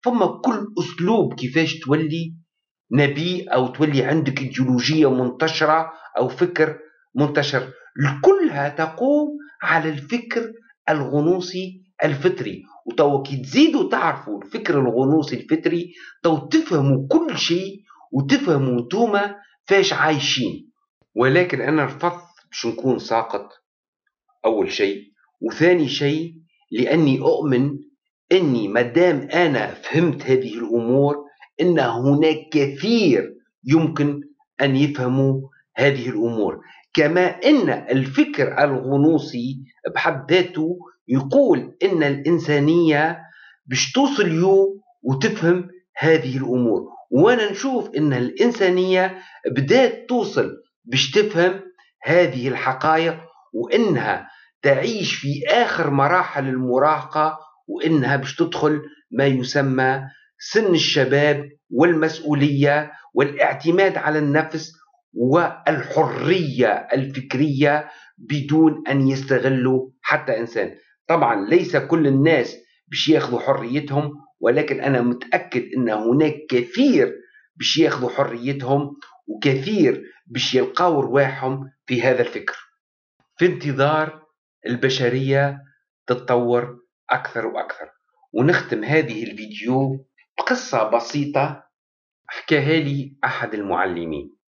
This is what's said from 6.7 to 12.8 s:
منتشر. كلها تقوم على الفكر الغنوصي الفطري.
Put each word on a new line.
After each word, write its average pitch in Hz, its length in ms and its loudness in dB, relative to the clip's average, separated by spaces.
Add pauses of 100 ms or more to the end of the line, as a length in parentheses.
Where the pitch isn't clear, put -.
منتشر. 139 580 -2 (500)
كلها 311 460 2
تقوم 285 680 -2 (260)
على 160 260 0
الفكر 226 640 -6 (380)
الغنوصي 170 920 -2 (220)
الفطري. 135 600 -2 (220)